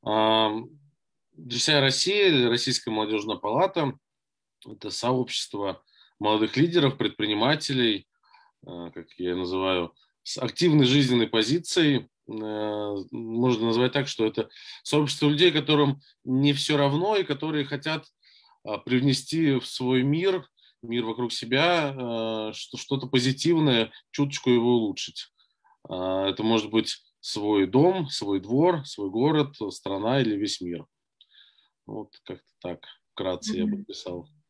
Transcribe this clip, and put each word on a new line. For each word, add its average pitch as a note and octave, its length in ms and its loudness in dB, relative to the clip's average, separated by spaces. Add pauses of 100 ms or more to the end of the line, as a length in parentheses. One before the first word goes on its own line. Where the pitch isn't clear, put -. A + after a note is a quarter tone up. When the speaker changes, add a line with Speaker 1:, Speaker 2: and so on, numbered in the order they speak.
Speaker 1:
Ам, A2 640 0 (680)
G B2 220 -10
C D#3 140 2
I D3 80 4
Россия, F#3 480 2
или C#3 160 4
Российская A#2+ 460 0
молодёжная G#2+ 460 -2
палата — D3+ 600 -2 (720)
это G#2+ 220 -12
сообщество A#2 920 -4 (360)
молодых G#2+ 380 2
лидеров, D#3 420 2
предпринимателей, A2 1080 0 (580)
э, F2 260 -12
как F2 140 -14 (100)
я F2+ 200 -2
называю, F#2 580 -2 (300)
с - 140 -10
активной D3 480 4
жизненной B2 420 4
позицией. C#3 800 0 (200)
Э, G#2+ 680 -6 (160)
можно A#2 540 0
назвать A#2+ 260 2
так, C#3 160 -2
что - 180 -2
это A2 220 -4 (340)
сообщество D3 460 0
людей, D#3 240 4
которым D3 480 2 (240)
не C3+ 280 2
всё C#3+ 240 0
равно D3+ 400 2
и F#3+ 60 2
которые D3+ 420 -4
хотят, D3+ 420 -6 (580)
а, G#2+ 140 -6
привнести C3+ 800 2
в - 80 -8
свой B2+ 360 0
мир, E3+ 460 0 (340)
мир A#2 220 -4
вокруг A2+ 280 -4
себя, C#3+ 600 2
э, A2+ 640 -4
что-, - 240 -14
что-то C3 280 -4
позитивное, C3 840 2 (180)
чуточку C#3 400 -2
его A#2+ 240 6
улучшить. - 580 -4 (560)
А, F#2 400 -2
это F#2+ 160 -2
может A2 260 2
быть A2 320 -2 (160)
свой G#2 480 0
дом, D#3 420 2
свой G2+ 320 -4
двор, C#3+ 460 0
свой G2+ 240 -8
город, C#3+ 460 0 (140)
страна G#2 500 -2
или A2 160 0
весь G2 240 -6
мир. F2 260 -10 (1000)
Вот G#2+ 380 -14
как-то - 360 -16
так F2 260 -12 (260)
вкратце F#2+ 460 -6
я - 60 0
бы G#3+ 80 -2
Speaker 2:
Мгм. G3+ 100 -6
Speaker 1:
описал. E3 460 -12 (220)